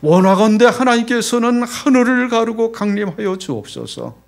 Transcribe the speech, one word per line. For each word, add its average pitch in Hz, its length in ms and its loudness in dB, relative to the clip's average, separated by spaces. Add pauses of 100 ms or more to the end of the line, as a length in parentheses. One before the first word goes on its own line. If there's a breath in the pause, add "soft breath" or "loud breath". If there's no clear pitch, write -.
"원하건대 190 640 4
하나님께서는 240 960 0
하늘을 247 640 0
가르고 226 440 -2
강림하여 202 640 -4
주옵소서." 120 800 -10 (120)